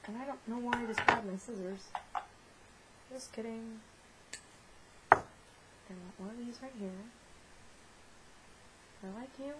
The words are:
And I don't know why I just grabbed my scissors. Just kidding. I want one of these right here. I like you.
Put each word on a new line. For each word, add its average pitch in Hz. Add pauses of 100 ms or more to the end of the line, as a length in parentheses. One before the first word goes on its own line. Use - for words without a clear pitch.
And 208
I 262
don't 269
know 226
why 240
I 240
just 220
grabbed 220
my 190
scissors. 190 (1300)
Just 254
kidding. 226 (1300)
I -
want 180
one 196
of 226
these 240
right 262
here. 196 (2000)
I 190
like 262
you. 277